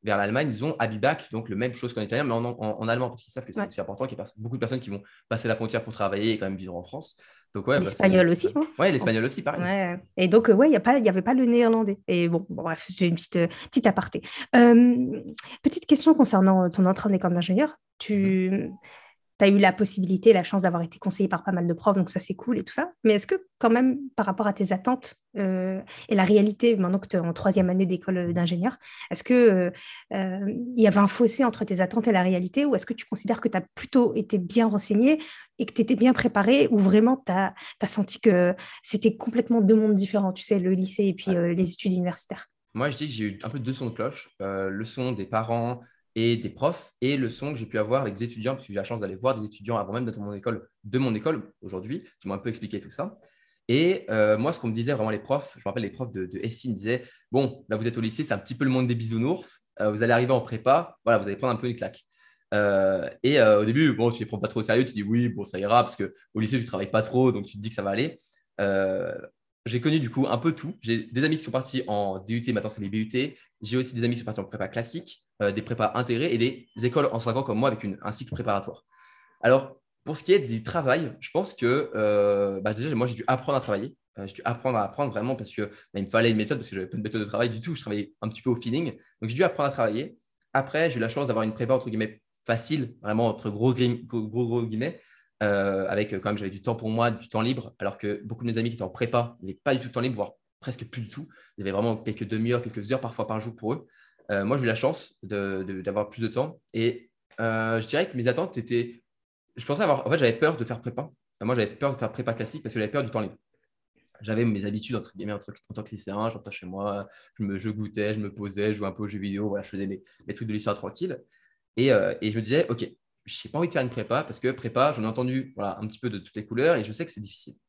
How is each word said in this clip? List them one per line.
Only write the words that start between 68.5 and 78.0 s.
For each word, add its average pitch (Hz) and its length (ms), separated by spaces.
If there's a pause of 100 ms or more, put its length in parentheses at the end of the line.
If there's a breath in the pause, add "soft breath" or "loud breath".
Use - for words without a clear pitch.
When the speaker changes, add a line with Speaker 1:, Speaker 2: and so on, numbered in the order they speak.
Speaker 1:
Euh, 95 520 (520)
j'ai 120 160
connu 156 180
du 117 120
coup 135 160
un 120 100
peu 160 140
tout. 156 300
J'ai 113 300
des 127 120
amis 156 140
qui 156 60
sont - 60
partis 127 380
en 101 320
D 104 160
U 117 80
T, 123 100
maintenant 107 160
c'est 107 120
des 98 80
B 101 60
U 110 120
T. 131 280 (260 soft breath)
J'ai 113 160
aussi 127 180
des 117 80
amis 120 100
qui 117 60
sont 117 60
partis 107 140
en 98 40
prépa 98 240
classique, - 580 (160)
euh, 101 100
des 107 120
prépas 113 320
intégrées 120 360
et 117 60
des - 300 (180)
écoles 135 260
en 113 80
cinq 117 160
ans 131 60
comme 107 160
moi 131 120
avec 110 140
une, 98 200